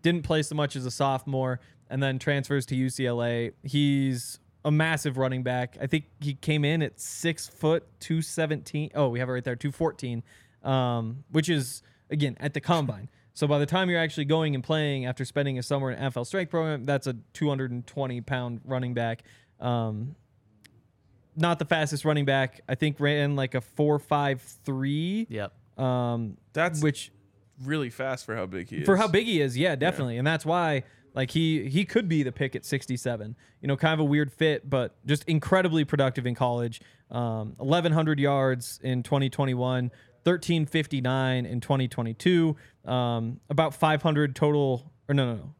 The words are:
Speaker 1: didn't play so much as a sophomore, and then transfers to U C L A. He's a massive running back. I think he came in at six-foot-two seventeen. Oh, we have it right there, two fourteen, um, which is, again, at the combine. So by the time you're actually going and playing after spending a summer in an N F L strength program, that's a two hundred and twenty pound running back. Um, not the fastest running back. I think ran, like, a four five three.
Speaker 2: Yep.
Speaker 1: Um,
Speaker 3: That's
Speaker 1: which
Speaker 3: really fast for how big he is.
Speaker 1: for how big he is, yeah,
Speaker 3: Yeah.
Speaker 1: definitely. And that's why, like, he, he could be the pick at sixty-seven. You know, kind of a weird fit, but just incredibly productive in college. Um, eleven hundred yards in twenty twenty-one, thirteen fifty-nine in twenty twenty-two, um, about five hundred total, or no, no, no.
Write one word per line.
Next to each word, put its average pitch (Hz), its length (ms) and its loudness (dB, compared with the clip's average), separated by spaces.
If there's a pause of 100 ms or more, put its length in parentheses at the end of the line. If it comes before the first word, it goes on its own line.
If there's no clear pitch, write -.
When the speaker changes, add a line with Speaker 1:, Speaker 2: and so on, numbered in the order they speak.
Speaker 1:
didn't 170 200 2
play 156 200 2
so 147 120 -4
much 147 220 -2
as 127 80 -6
a 123 60 -2
sophomore, 131 680 0 (280)
and 135 140 -2
then 135 160 0
transfers 139 480 0
to 131 100 -4
U 131 140 2
C 131 160 -2
L 120 180 0
A. 120 280 0 (100)
He's 139 760 0 (240)
a 151 80 0
massive 151 460 2
running 127 260 0
back. 123 380 -4
I 139 60 -4
think 147 180 0 (160)
he 147 140 -4
came 151 280 0
in 156 200 2
at - 180 -6
six-foot-two - 1200 -2
seventeen. 151 760 -4
Oh, 143 140 2
we 120 100 -2
have 127 120 -2
it - 20 -2
right 123 120 -4
there, 123 120 -4
two 143 160 -4
fourteen, 123 500 -4 (400)
um, 123 720 0
which 156 160 2
is, 143 340 -2 (280)
again, 143 280 0
at 143 140 -4
the 151 80 -4
combine. 131 480 0 (240)
So - 140 -2
by 143 120 4
the 143 60 2
time 180 240 0
you're 175 100 2
actually 156 280 -2
going 156 280 2
and 131 80 -4
playing 143 440 0
after 127 180 -4
spending 139 340 -2
a 123 40 -4
summer 139 280 -2
in 120 60 -4
an - 60 -8
N 139 60 -2
F 123 100 -4
L 120 80 -2
strength 185 240 -2
program, 156 340 -2
that's 139 220 0
a 131 80 -2 (180)
two 151 160 0
hundred 135 220 -2
and 120 160 -6
twenty 127 340 -4
pound 123 460 -4
running 127 260 -2
back. 117 300 -2 (360)
Um, 117 580 -2 (1200)
not 165 220 2
the 170 60 -2
fastest 147 400 0
running 151 200 2
back. 135 440 0
I 131 60 0
think 147 260 0
ran, 143 360 2
like, 131 180 -2
a 127 60 0
four 147 380 2
five 143 440 0
three. 151 880 -2
Speaker 2:
Yep. 104 240 -6 (260)
Speaker 1:
Um, 123 580 0 (160)
Speaker 3:
That's 160 300 0
Speaker 1:
which - 280 0 (540)
Speaker 3:
really 139 260 -2
fast 131 340 -6
for 107 120 -6
how 95 100 -4
big 92 240 -8
he 147 80 -8
is. 143 80 -4
Speaker 1:
for 190 100 6
how 208 120 4
big 202 180 4
he 190 140 2
is, 131 160 2
yeah, 170 140 2
Speaker 3:
Yeah. 147 60 0
Speaker 1:
definitely. 131 420 0
And 131 80 0
that's 156 200 0
why, 160 380 0 (300)
like, 131 180 -2
he, 160 360 2
he 170 160 2
could 214 240 0
be 160 140 2
the 127 100 -2
pick 135 220 -4
at - 100 -8
sixty-seven. 120 680 -4 (260)
You 139 80 -4
know, 139 80 2
kind 160 180 4
of 156 60 0
a 156 40 4
weird 147 280 2
fit, 151 380 2
but 127 240 0 (120)
just 143 180 0
incredibly 165 600 2
productive 135 420 0
in 123 80 -2
college. 120 460 -2 (300)
Um, 113 480 -4
eleven 160 340 2
hundred 156 280 2
yards 135 600 0
in 127 200 -2
twenty 135 260 2
twenty-one, 127 600 0 (340)
thirteen 170 420 2
fifty-nine 131 800 0
in 120 140 -4
twenty 135 280 0
twenty-two, 156 680 2 (280)
um, 120 560 -2 (100)
about 147 240 2
five 156 280 4
hundred 147 340 2
total, 143 560 2 (160)
or 143 60 2
no, 135 120 4
no, 120 100 -2
no. - 240 -12